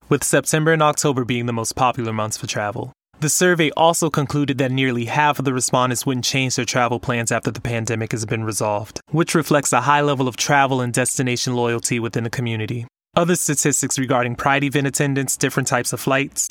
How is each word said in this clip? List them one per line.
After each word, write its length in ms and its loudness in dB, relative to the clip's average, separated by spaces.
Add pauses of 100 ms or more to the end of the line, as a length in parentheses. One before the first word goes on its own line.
with 160 2
September 480 2
and 100 2
October 420 2
being 220 -2
the 60 -2
most 240 -4
popular 360 0
months 260 -4
for 100 -10
travel. 440 -6 (280)
The 80 0
survey 480 2
also 340 4
concluded 480 0
that 140 2
nearly 320 0
half 340 2
of 60 0
the 100 0
respondents 520 0
wouldn't 180 -2
change 320 0
their 80 0
travel 340 0
plans 320 -2
after 220 0
the 80 -8
pandemic 500 -2
has 160 -4
been 160 -2
resolved, 580 -2 (120)
which 240 2
reflects 360 2
a 100 4
high 180 4
level 260 2
of 100 -4
travel 440 2
and 120 -2
destination 600 0
loyalty 460 0
within 240 -4
the 60 -4
community. 580 -4 (280)
Other 180 4
statistics 640 0
regarding 380 0
Pride 260 2
event 240 0
attendance, 500 -2
different 300 -2
types 260 -2
of 60 -6
flights, 520 -2